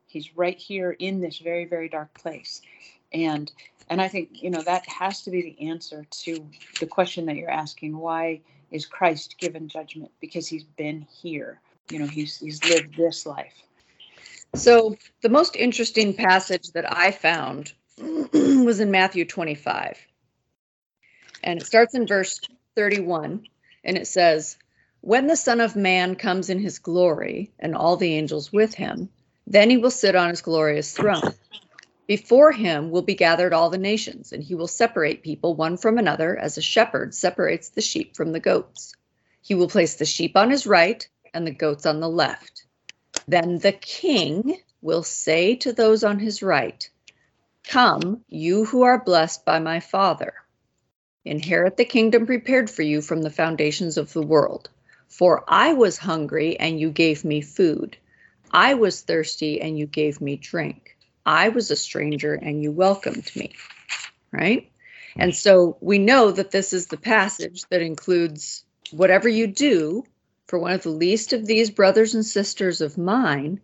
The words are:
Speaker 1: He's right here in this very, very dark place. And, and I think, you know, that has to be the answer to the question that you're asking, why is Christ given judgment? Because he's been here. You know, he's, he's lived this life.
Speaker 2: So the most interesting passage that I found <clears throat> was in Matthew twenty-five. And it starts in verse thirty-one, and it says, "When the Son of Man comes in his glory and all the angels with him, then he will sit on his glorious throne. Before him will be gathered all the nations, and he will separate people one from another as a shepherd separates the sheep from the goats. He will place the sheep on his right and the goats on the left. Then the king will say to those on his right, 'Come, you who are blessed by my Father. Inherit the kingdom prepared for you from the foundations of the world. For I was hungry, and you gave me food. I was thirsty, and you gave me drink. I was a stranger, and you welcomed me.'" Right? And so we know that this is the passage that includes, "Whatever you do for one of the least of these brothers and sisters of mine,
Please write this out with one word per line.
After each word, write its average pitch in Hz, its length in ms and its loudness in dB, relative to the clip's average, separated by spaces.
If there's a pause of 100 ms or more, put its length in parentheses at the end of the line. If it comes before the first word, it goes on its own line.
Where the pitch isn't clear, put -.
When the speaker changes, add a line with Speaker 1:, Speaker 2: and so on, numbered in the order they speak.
Speaker 1:
He's 160 300 -16
right 180 200 -2
here 185 360 -8
in 190 280 -8
this 165 180 -10
very, 170 260 -6
very 165 240 -8
dark 156 260 -12
place. - 480 -16 (500)
And, 156 380 -4 (400)
and 175 100 -2
I 190 60 0
think, 190 340 -10
you 180 100 -8
know, 165 120 -6
that 180 260 -4
has 190 340 -8
to 185 100 -14
be 180 100 -4
the 156 260 -12
answer 151 400 -14
to 160 400 -14 (300)
the 160 80 -8
question 175 400 -4
that 151 80 -6
you're 160 160 -10
asking, 156 480 -8
why 165 420 -6 (300)
is 147 160 -12
Christ - 520 -4
given 160 300 -10
judgment? 156 520 -16
Because 160 260 -12
he's 156 180 -12
been 156 380 -10
here. 143 580 -14 (300)
You 156 80 -10
know, 147 80 -6
he's, 151 320 -10
he's 151 260 -10
lived 160 320 0
this 165 300 -4
life. 139 280 -12 (1000)
Speaker 2:
So 226 420 6 (240)
the 233 80 0
most 294 280 2
interesting 220 580 -2
passage 185 580 0
that 165 240 -6
I 175 140 2
found 147 600 -4 (140)
<clears throat> - 120 -20
was 277 800 2
in 202 140 0
Matthew 190 320 2
twenty-five. 151 760 -8 (1400)
And 170 180 -6
it - 60 -14
starts 233 280 4
in 240 120 -2
verse 190 340 -2 (360)
thirty-one, 180 720 -4 (340)
and 185 160 -4
it - 80 -10
says, 165 500 2 (440)
"When 262 260 0
the 330 80 2
Son 233 260 0
of 226 140 0
Man 185 400 0
comes 185 360 -4
in 185 100 -4
his 185 180 -6
glory 175 800 -2
and 160 160 -4
all 175 220 2
the 175 180 0
angels 151 380 -6
with 214 220 2
him, - 340 -8 (360)
then 208 260 6
he 254 60 6
will 240 140 2
sit 196 240 2
on 175 140 4
his 170 120 -6
glorious 156 520 0
throne. 190 420 0 (720)
Before 247 460 6
him 165 400 -2
will 175 100 0
be 190 140 -2
gathered 170 360 2
all 165 180 2
the 185 80 -4
nations, 208 540 -6
and - 80 -10
he 151 140 -10
will 165 140 -6
separate 180 560 0
people 156 320 -4
one 160 200 -2
from 226 220 2
another 160 400 0
as - 180 -6
a 156 60 -8
shepherd - 500 0
separates - 580 -2
the - 100 -8
sheep - 340 -4
from 160 160 -4
the 160 100 -6
goats. - 540 -4 (480)
He 202 140 -2
will 175 120 2
place 170 280 0
the 151 80 -4
sheep 165 320 -2
on 220 140 6
his 277 140 0
right 196 420 2 (260)
and 170 120 -6
the 160 60 -6
goats 151 360 -4
on 151 120 0
the 160 100 -4
left. - 560 -4 (640)
Then 175 320 0
the 196 140 2
king 226 840 -2 (240)
will 160 200 -2
say 170 540 0
to 247 160 -4
those 220 320 4
on 202 140 0
his 208 240 -6
right, 151 480 -2 (720)
'Come, 226 640 2
you 175 380 0
who 247 160 2
are 247 200 4
blessed 165 440 0
by 165 140 4
my 165 200 -4
Father. 190 540 0 (880)
Inherit 170 540 0
the 240 80 4
kingdom 226 400 4
prepared 254 420 0
for - 140 -6
you 151 180 0
from 160 220 -4
the 156 80 -4
foundations 160 640 -2
of 147 160 -4
the 160 80 -4
world. 151 480 0 (400)
For - 400 4
I 247 240 4
was 233 240 4
hungry, 160 640 -2
and 160 180 -2
you 160 120 0
gave 156 340 2
me 151 160 -2
food. - 560 -2 (540)
I 233 240 4
was 220 260 0
thirsty, 156 580 -4
and 156 200 -6
you 151 80 -4
gave 147 340 -2
me 143 160 -6
drink. - 640 -10 (260)
I 165 240 4
was 226 220 -2
a 147 60 0
stranger, 147 580 -4
and 151 280 -6
you 151 100 -4
welcomed 190 640 -2
me.'" - 200 -12 (800)
Right? 208 380 -2 (460)
And 180 180 0
so 180 460 6
we 196 180 2
know 220 320 6
that 190 200 -4
this 190 240 -2
is 175 140 -4
the 156 100 -10
passage 196 720 -2
that 180 100 0
includes, 165 840 -4 (260)
"Whatever 185 400 4
you 226 160 2
do 196 580 2 (420)
for 180 120 -2
one 180 140 -2
of 185 100 -2
the 165 80 -4
least 175 420 0
of 220 140 -2
these 220 240 2
brothers 208 440 4
and 220 100 0
sisters 196 580 -2
of 151 160 -4
mine, 175 640 0